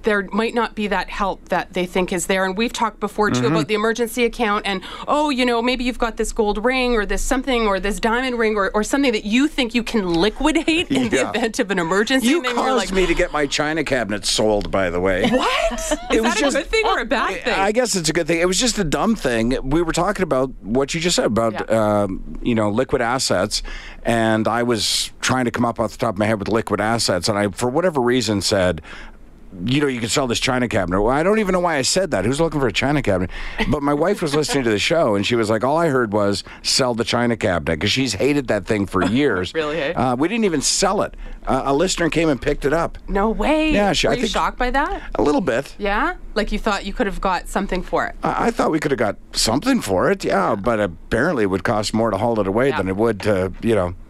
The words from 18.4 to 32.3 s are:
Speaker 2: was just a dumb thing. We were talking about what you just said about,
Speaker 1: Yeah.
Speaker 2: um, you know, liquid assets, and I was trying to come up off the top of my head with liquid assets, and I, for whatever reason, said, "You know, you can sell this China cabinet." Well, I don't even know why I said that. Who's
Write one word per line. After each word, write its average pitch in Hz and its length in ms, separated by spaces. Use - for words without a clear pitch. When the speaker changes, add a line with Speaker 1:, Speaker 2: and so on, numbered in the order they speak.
Speaker 2:
was 185 120
just 233 200
a 202 40
dumb 160 320
thing. 117 480
We 143 180
were 160 120
talking 190 300
about 135 280
what 127 320
you 165 80
just 170 140
said - 100
about, 113 280
Speaker 1:
Yeah. 104 500
Speaker 2:
um, - 400
you 120 120
know, 107 140
liquid 123 320
assets, 117 640
and 110 440
I 117 160
was - 480
trying 127 240
to 113 60
come 120 140
up 117 140
off 110 120
the - 60
top 113 180
of 95 40
my 107 60
head 107 140
with 98 100
liquid 101 320
assets, 107 480
and 101 80
I, 104 120
for 120 200
whatever 156 320
reason, 117 400
said, 90 400
"You 131 160
know, 147 60
you 127 120
can 113 80
sell 135 200
this 117 120
China 127 300
cabinet." 95 320
Well, 117 120
I 151 100
don't 214 160
even 196 120
know 185 80
why 175 160
I - 60
said 185 300
that. 98 120
Who's 135 160